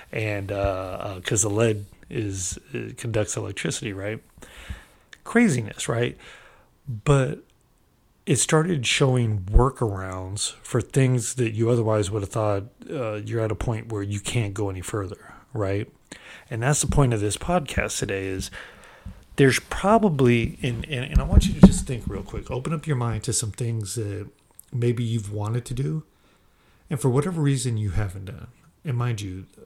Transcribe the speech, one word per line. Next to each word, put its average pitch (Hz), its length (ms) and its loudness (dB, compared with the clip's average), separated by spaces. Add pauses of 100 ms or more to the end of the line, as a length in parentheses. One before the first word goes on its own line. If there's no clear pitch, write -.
(120)
and, 104 400 -4
uh, 98 480 -2
uh, 95 200 -10
'cause 104 220 -2
the 110 80 0
lead 104 340 2 (260)
is, 98 480 -6 (140)
it 113 240 -10
conducts 107 400 -2
electricity, 104 560 -6
right? 101 300 -8 (1000)
Craziness, 151 640 2
right? 120 280 -2 (680)
But 135 560 0 (880)
it 143 80 4
started 156 500 2
showing 123 520 2 (120)
workarounds 98 1040 0
for - 260 -2
things 127 540 0
that 113 180 -2
you 113 160 0
otherwise 110 400 2
would 107 100 -4
have 98 100 -6
thought, 104 340 -2 (260)
uh, 120 240 -6
you're 110 260 -6
at 110 100 -2
a 110 40 -2
point 113 360 -4
where 104 120 -4
you 101 180 -4
can't 104 320 -4
go 101 160 -4
any 92 140 -8
further, 101 500 -8 (220)
right? 101 360 -2 (600)
And 113 120 -6
that's 139 200 2
the 151 60 0
point 135 260 4
of 107 60 0
this 101 180 -2
podcast 139 600 -2
today 98 280 -4
is 95 240 -6 (840)
there's 131 240 6
probably, 143 1000 4
and, 117 280 -4
and, 127 200 -4
and - 100 6
I - 20 0
want - 240 8
you - 120 0
to - 80 12
just - 200 6
think 127 200 -4
real 95 160 -6
quick, - 280 -10
open 131 240 -2
up 151 120 -6
your 151 100 0
mind 117 260 -2
to 117 100 -4
some 110 180 -2
things 113 440 -4
that 101 340 -6 (420)
maybe 120 320 0
you've 110 300 -2
wanted 107 320 -4
to - 80 -10
do, 147 320 -4 (840)
and 143 100 -4
for 135 80 2
whatever 160 320 0
reason 131 380 0
you 107 140 -2
haven't 98 340 -4
done. - 220 -14 (360)
And 143 140 -4
mind 120 240 -2
you, 95 240 -10 (200)